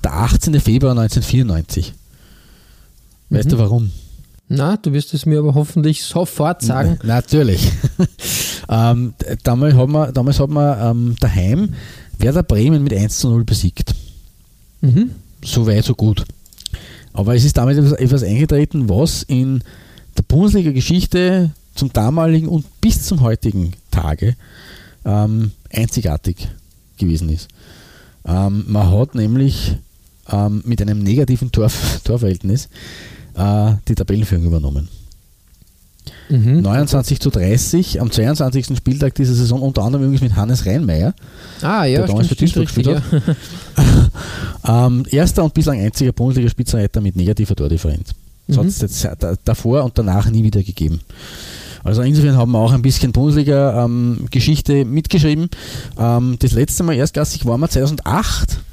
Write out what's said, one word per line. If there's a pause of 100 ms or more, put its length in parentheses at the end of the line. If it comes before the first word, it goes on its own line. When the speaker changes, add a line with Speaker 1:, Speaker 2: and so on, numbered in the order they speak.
Speaker 1:
der
achtzehnte
Februar
neunzehnhundertvierundneunzig. (1400)
Weißt
Speaker 2:
Mhm.
Speaker 1:
du
warum? (560)
Speaker 2:
Na,
du
wirst
es
mir
aber
hoffentlich
sofort
sagen.
Speaker 1:
Na,
natürlich. (280)
<laughs> (640)
Ähm,
d-,
damals
hat
man,
damals
hat
man, (140)
ähm,
daheim (500)
Werder
Bremen
mit
eins
zu
null
besiegt. (840)
Speaker 2:
Mhm. (340)
Speaker 1:
So
weit,
so
gut. (880)
Aber
es
ist
damals
etwas,
etwas
eingetreten,
was
in (520)
der
Bundesliga-Geschichte (240)
zum
damaligen
und (160)
bis
zum
heutigen (180)
Tage, (680)
ähm, (240)
einzigartig (520)
gewesen
ist. (760)
Ähm,
man
hat
nämlich, (540)
ähm,
mit
einem
negativen
Torf-,
Torverhältnis, (640)
äh, (160)
die
Tabellenführung
übernommen. (1400)
Speaker 2:
Mhm.
Speaker 1:
Neunundzwanzig
zu
dreißig
am
zweiundzwanzigsten
Spieltag
dieser
Saison,
unter
anderem
übrigens
mit
Hannes
Reinmeier, (460)
Speaker 2:
Ah,
ja,
Speaker 1:
der
damals
Speaker 2:
stimmt,
Speaker 1:
für
Speaker 2:
stimmt, (100)
Speaker 1:
Duisburg
Speaker 2:
richtig,
Speaker 1:
gespielt (420)
hat. (800)
Speaker 2:
ja.
<laughs>
Speaker 1:
Ähm,
erster
und
bislang
einziger
Bundesliga-Spitzenreiter
mit
negativer
Tordifferenz. (380)
Das
Speaker 2:
Mhm.
Speaker 1:
hat's
jetzt (160)
da-,
davor
und
danach
nie
wieder
gegeben. (840)
Also
insofern
haben
wir
auch
ein
bisschen
Bundesliga,
ähm,
Geschichte
mitgeschrieben. (480)
Ähm,
das
letzte
Mal
erstklassig
waren
wir
zweitausendacht. (140)